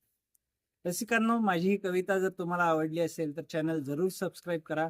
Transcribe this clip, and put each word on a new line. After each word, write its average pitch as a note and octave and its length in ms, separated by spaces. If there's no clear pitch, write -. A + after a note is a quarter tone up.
रसिकांनो, A3+ 520
माझी F#3+ 320
ही G3+ 60
कविता F#3 420
जर F#3+ 100
तुम्हाला F3 360
आवडली D#3+ 360
असेल D#3 360
तर D#3+ 60
चॅनल D#3+ 400
जरूर D3 260
सबस्क्राईब F3 520
करा, D#3+ 300